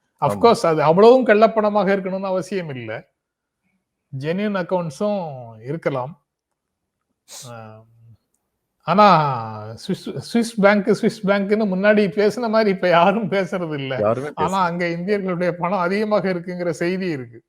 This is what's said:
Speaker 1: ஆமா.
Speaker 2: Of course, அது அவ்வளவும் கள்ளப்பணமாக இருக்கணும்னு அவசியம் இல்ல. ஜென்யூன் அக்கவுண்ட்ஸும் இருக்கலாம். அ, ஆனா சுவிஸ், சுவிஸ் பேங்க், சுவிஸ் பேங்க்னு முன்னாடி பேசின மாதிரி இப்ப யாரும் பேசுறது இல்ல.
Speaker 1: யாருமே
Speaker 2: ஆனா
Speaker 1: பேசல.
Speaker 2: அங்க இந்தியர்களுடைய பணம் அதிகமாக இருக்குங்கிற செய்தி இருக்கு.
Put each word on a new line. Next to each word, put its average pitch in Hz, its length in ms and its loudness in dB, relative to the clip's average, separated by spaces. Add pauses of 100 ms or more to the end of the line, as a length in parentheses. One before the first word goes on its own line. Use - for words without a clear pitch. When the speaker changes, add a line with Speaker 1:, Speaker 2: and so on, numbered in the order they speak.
(200)
Speaker 1:
ஆமா. - 80 0
Speaker 2:
Of 208 60 0
course, 214 320 2
அது 156 180 2
அவ்வளவும் 220 440 6
கள்ளப்பணமாக 208 680 2
இருக்கணும்னு 190 300 -6
அவசியம் 185 440 -4
இல்ல. 120 400 -10 (1080)
ஜென்யூன் 190 360 -2
அக்கவுண்ட்ஸும் 170 1040 -4
இருக்கலாம். 143 640 -6 (1200)
அ, 113 400 -18 (960)
ஆனா 160 540 4 (380)
சுவிஸ், - 360 -8
சுவிஸ் 226 520 -4
பேங்க், 202 400 4
சுவிஸ் - 240 -2
பேங்க்னு 202 400 0
முன்னாடி 202 420 2
பேசின 214 420 -2
மாதிரி 220 200 2
இப்ப 185 200 0
யாரும் 180 400 4
பேசுறது 180 440 -4
இல்ல. 135 260 -4
Speaker 1:
யாருமே 120 360 0
Speaker 2:
ஆனா 180 260 0
Speaker 1:
பேசல. 175 40 2
Speaker 2:
அங்க 175 220 -2
இந்தியர்களுடைய 180 640 -2
பணம் 175 280 -2
அதிகமாக 196 500 0
இருக்குங்கிற 175 400 -4
செய்தி 180 380 -2
இருக்கு. 123 420 -8